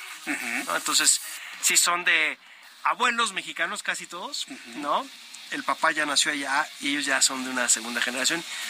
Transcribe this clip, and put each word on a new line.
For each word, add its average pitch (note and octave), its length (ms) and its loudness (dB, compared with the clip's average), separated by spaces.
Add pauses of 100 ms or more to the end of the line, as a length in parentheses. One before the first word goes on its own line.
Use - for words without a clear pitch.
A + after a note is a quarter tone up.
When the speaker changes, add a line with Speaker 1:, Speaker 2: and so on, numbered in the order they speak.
(260)
Speaker 1:
Ujú. B2+ 400 -4
Speaker 2:
¿no? E3+ 100 0
Entonces, D3+ 440 4 (420)
sí F3 160 4
son F3 260 4
de D#3 340 4 (460)
abuelos A3+ 480 2
mexicanos E3+ 500 -4
casi F3 240 -4
todos, G3+ 420 -8
Speaker 1:
Ujú. - 300 -12
Speaker 2:
¿no? D#3+ 280 0 (440)
El D3 140 -6
papá D#3+ 280 2
ya D3+ 140 0
nació D3 260 2
allá C#3 340 0 (140)
y C#3+ 100 -2
ellos C#3+ 140 0
ya C3+ 160 2
son C3 240 2
de C3 60 -4
una B2 180 0
segunda A#2 320 0
generación. C3 420 0 (280)